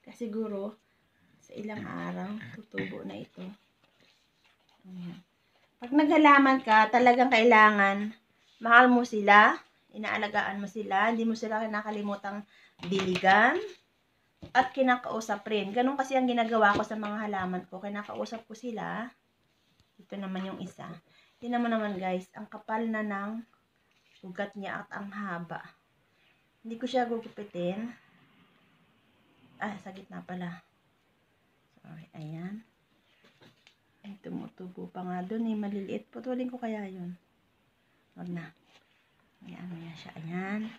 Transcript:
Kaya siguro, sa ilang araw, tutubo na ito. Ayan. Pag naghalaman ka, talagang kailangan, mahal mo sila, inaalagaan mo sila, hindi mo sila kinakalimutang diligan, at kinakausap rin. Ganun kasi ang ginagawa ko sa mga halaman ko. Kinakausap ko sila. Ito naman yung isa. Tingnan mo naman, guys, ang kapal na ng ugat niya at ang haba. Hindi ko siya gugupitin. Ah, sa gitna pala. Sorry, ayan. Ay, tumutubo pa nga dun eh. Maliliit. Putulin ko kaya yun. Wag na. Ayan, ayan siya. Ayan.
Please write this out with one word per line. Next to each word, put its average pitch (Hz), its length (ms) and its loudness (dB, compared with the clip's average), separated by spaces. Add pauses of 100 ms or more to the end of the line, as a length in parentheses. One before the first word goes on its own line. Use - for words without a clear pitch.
Kaya - 120 -20
siguro, 214 600 -6 (640)
sa - 160 -20
ilang 208 280 -10
araw, 180 480 -8 (240)
tutubo 190 520 -10
na 196 120 -10
ito. - 240 -16 (1400)
Ayan. 175 320 -14 (600)
Pag 247 120 -10
naghalaman 285 720 6
ka, 214 280 6
talagang 247 400 6
kailangan, 214 840 6 (480)
mahal 240 240 10
mo 247 160 6
sila, 214 560 6 (320)
inaalagaan 208 680 -4
mo 202 80 -8
sila, 202 440 0
hindi 226 160 0
mo 226 80 0
sila 220 280 -4
kinakalimutang 208 800 -6 (440)
diligan, 190 720 4 (920)
at 254 240 2
kinakausap 247 720 0
rin. 202 240 -2
Ganun 247 240 0
kasi 269 240 0
ang 254 80 2
ginagawa 220 480 2
ko 214 80 0
sa 214 160 -8
mga 208 280 -6
halaman 185 440 -6
ko. 185 80 -14
Kinakausap 208 640 -10
ko - 80 -20
sila. 214 560 -8 (960)
Ito 196 160 -12
naman 190 320 -8
yung - 80 -12
isa. - 320 -12 (480)
Tingnan 240 240 -2
mo 233 80 0
naman, 214 240 -2
guys, 185 400 -4
ang 208 160 -14
kapal 220 400 -6
na 220 80 -2
ng 208 400 -6 (880)
ugat 202 320 -8
niya - 240 -8
at - 80 -20
ang 202 240 -10
haba. 175 480 -8 (1000)
Hindi 226 160 -10
ko 254 80 -6
siya 247 200 0
gugupitin. 214 840 -6 (1700)
Ah, 202 200 -8
sa 185 160 -16
gitna 185 280 -16
pala. 180 400 -12 (1200)
Sorry, 160 320 -20
ayan. 170 480 -12 (1400)
Ay, 196 160 -16
tumutubo 180 720 -14
pa 180 120 -12
nga 180 200 -8
dun 220 240 -6
eh. 220 80 -2
Maliliit. 208 560 -8
Putulin 247 400 -6
ko 247 80 -12
kaya 220 280 -8
yun. 180 280 -12 (1000)
Wag 175 160 -12
na. 165 200 -12 (920)
Ayan, 180 320 -16
ayan 165 240 -14
siya. - 200 -18
Ayan. 185 420 -6 (180)